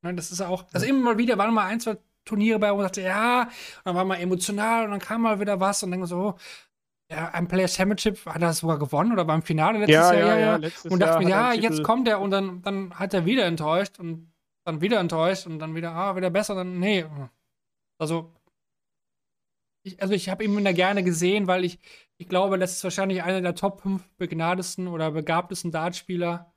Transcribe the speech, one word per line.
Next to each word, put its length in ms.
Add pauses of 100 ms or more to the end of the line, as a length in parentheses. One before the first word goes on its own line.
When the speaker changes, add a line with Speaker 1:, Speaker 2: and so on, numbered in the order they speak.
Speaker 1:
Ne, 120
das 160
ist 100
ja 80
auch, 260
also 100
Speaker 2:
Ja. 80
Speaker 1:
immer 200
mal 60
wieder 200
waren 160
mal 100
ein, 160
zwei 160 (300)
Turniere 320
bei, 140
wo 40
man 80
dachte, 160
"Ja", 440
und 60 (360)
dann 100
war 80
mal 120
emotional 680
und 60
dann 100
kam 220
mal 180
wieder 200
was 220
und 100
dann 120
so, 320 (720)
ja, 200
ein 180
Players 300
Championship 500
hat 160
er 100
sogar 280
gewonnen 320
oder 160
war 80
im 60
Finale 360
letztes 160
Speaker 2:
Ja, 160
Speaker 1:
Jahr, 120
Speaker 2:
ja, 120
Speaker 1:
ja, 40
Speaker 2:
ja, 180
Speaker 1:
ja. 0
Speaker 2:
letztes 360
Speaker 1:
Und 60
dachte 140
Speaker 2:
Jahr 80
Speaker 1:
mir, 60
Speaker 2:
hat 60
er 60
Speaker 1:
"Ja, 120
Speaker 2:
einen 120
Speaker 1:
jetzt 140
Speaker 2:
Titel 80
Speaker 1:
kommt 240
er" 120
und 120
dann, 300
dann 360
hat 160
er 120
wieder 180
enttäuscht 560
und 1600
dann 160
wieder, 160
ah, 240
wieder 140
besser, 260
dann, 240
nee. 240 (960)
Also, 360 (1500)
ich, 180
also 120
ich 140
hab 140
ihn 220
da 80
gerne 320
gesehen, 420
weil 180
ich, 140 (400)
ich 100
glaube, 300
dass 140
es 100
wahrscheinlich 400
einer 180
der 140
Top 280
fünf 340
begnadesten 720
oder 240
begabtesten 580
Dartspieler 880